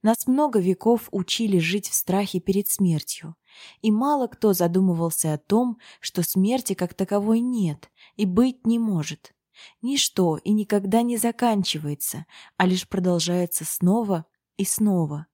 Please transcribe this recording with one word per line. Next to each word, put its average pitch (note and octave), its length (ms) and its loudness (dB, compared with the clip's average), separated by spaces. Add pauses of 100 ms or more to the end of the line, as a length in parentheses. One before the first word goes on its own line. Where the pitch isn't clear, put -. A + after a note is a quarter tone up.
Нас A3+ 260 2
много C4 320 2
веков F#3+ 520 2
учили G3 460 0
жить F3 300 0
в - 60 -6
страхе F#3 480 -2
перед G3 260 0
смертью, D#3+ 720 -2 (440)
и G#3+ 100 2
мало B3+ 360 2
кто G#3+ 240 2
задумывался E3+ 840 2
о D3+ 40 -2
том, A#3 400 0 (240)
что - 200 -4
смерти G3+ 520 0
как F3+ 220 -4
таковой G3+ 440 0
нет A3+ 500 -2 (260)
и G#3 100 0
быть A#3+ 400 2
не A#3 120 2
может. F#3 560 -4 (480)
Ничто G3 560 0
и - 160 -4
никогда G#3 500 0
не A#3+ 140 -2
заканчивается, G3 1080 -2 (320)
а F#3 80 2
лишь F#3 220 0
продолжается F3 760 -2
снова F#3 600 0 (320)
и G3 80 -2
снова. D#3+ 680 -2